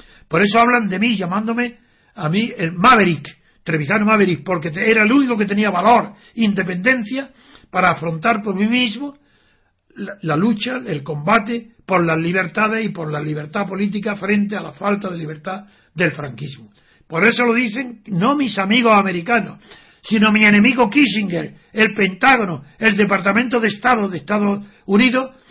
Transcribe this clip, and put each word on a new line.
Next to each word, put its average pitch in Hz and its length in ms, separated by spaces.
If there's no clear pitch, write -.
Por 165 120
eso 208 200
hablan 240 260
de 185 120
mí, 226 180
llamándome 220 640
a 151 160
mí 220 260
el 165 160
Maverick, 185 540
Trevijano 170 420
Maverick, 190 360
porque 170 280
te-, 196 200
era 220 120
el 214 100
único 262 240
que 208 80
tenía 202 240
valor, 196 460
independencia, 208 960
para 185 200
afrontar 170 520
por 202 140
mí 208 100
mismo 247 520
la, - 280
la 156 140
lucha, 233 500
el 151 160
combate 208 680
por 180 220
las 160 100
libertades 190 680
y - 40
por 156 220
la 147 80
libertad 151 460
política 202 500
frente 202 400
a 175 60
la 160 100
falta 202 380
de 170 80
libertad 160 480
del 160 180
franquismo. - 580
Por 165 180
eso 233 200
lo 233 80
dicen 240 540
no 214 280
mis 269 240
amigos 220 360
americanos, 190 680
sino 208 320
mi 214 140
enemigo 220 420
Kissinger, 196 680
el 220 200
Pentágono, 202 720
el 220 180
Departamento 202 640
de 220 80
Estado 208 400
de 180 80
Estados 202 480
Unidos, 254 440